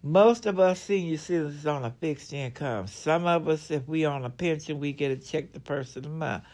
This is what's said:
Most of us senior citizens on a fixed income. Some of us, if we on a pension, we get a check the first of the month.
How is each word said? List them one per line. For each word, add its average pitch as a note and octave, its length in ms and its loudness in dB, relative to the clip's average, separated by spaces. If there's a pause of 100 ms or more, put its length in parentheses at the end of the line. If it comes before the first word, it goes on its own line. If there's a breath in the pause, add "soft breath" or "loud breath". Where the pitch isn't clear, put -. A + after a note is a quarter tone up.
Most G#3 440 6
of F#3+ 120 0
us F#3 220 6
senior F3 360 0
citizens D3+ 500 -2
on C#3+ 180 -2
a A#2 60 -4
fixed D3 420 -6
income. B2+ 540 -4
Some D#3+ 400 0
of E3 200 2
us, D#3 220 0
if C#3 180 -2
we D#3 180 0
on C#3+ 200 -2
a B2 60 -4
pension, D#3 480 -2
we C#3+ 140 -4
get C#3 180 -2
a C3 40 0
check C3+ 380 -6
the D#3 60 -14
first C#3 360 -6
of C3 80 -10
the D3 60 -10
month. D3+ 340 -6 (100)